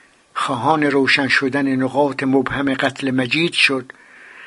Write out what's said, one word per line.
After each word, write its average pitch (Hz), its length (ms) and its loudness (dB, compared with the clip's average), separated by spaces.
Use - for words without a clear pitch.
خواهان 143 480 0
روشن 139 460 2
شدن 135 480 0
نقاط 131 460 0
مبهم 131 520 0
قتل 135 360 -2
مجید 131 420 0
شد 131 400 0